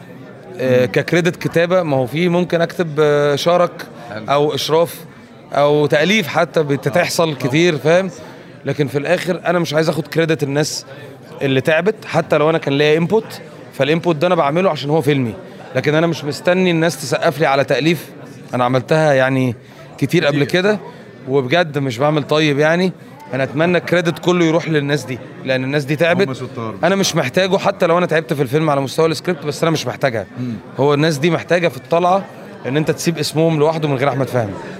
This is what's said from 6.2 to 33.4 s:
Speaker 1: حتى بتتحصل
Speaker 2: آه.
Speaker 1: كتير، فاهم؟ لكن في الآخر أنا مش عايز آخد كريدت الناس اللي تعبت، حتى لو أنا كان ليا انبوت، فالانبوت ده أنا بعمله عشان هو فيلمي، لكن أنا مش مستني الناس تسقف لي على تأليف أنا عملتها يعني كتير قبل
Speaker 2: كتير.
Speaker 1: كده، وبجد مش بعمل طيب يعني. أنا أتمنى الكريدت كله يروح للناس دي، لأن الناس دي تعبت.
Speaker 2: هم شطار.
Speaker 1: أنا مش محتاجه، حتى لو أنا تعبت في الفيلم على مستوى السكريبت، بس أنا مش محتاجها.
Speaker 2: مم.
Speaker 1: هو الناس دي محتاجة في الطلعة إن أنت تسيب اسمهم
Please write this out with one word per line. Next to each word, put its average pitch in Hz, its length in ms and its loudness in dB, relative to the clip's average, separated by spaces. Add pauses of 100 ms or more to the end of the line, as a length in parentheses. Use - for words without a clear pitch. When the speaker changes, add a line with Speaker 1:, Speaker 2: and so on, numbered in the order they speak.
Speaker 1:
حتى 165 360 0
بتتحصل 151 680 0
Speaker 2:
آه. 151 40 -4
Speaker 1:
كتير، 151 440 2
فاهم؟ 170 320 2 (560)
لكن 139 220 -2
في 123 100 -6
الآخر 160 480 -2
أنا 175 140 2
مش 160 140 -2
عايز 156 160 2
آخد 165 180 -4
كريدت 160 360 0
الناس 147 420 -2 (560)
اللي 135 200 2
تعبت، 170 440 0
حتى 160 320 0
لو 151 120 4
أنا 160 80 2
كان 147 200 -2
ليا 151 200 4
انبوت، 185 440 0 (320)
فالانبوت 160 420 0
ده 151 120 0
أنا 180 80 2
بعمله 170 340 2
عشان 143 200 -4
هو 156 120 2
فيلمي، 135 320 0 (420)
لكن 139 200 0
أنا 165 120 2
مش 156 180 -4
مستني 180 460 2
الناس 165 300 0
تسقف 147 380 -2
لي 156 60 2
على 139 180 4
تأليف 143 420 2 (480)
أنا 123 120 2
عملتها 143 480 2
يعني 131 420 2 (420)
كتير 151 280 2
قبل 143 180 2
Speaker 2:
كتير. 175 180 2
Speaker 1:
كده، 208 180 2 (500)
وبجد 139 480 0
مش 135 200 -2
بعمل 147 260 2
طيب 151 360 2
يعني. 170 320 2 (420)
أنا 131 100 -2
أتمنى 156 340 0
الكريدت 165 420 0
كله 180 260 2
يروح 160 240 0
للناس 143 360 0
دي، 123 140 -8 (260)
لأن 131 180 0
الناس 139 200 -2
دي 143 120 -2
تعبت. 175 320 2
Speaker 2:
هم 131 60 -6
شطار. 117 500 -8
Speaker 1:
أنا 180 120 4
مش 190 200 0
محتاجه، 180 420 0
حتى 180 300 0
لو 165 100 4
أنا 180 80 2
تعبت 160 280 -2
في 139 80 -2
الفيلم 151 280 0
على 139 120 2
مستوى 135 260 0
السكريبت، 165 380 -4
بس 147 180 -4
أنا 165 80 2
مش 143 160 -2
محتاجها. 113 380 -2 (140)
Speaker 2:
مم. 123 140 -6 (260)
Speaker 1:
هو 143 140 4
الناس 151 240 2
دي 151 120 2
محتاجة 170 380 0
في 151 100 -4
الطلعة 180 460 2 (440)
إن 131 100 -2
أنت 156 140 2
تسيب 160 260 -2
اسمهم 156 420 0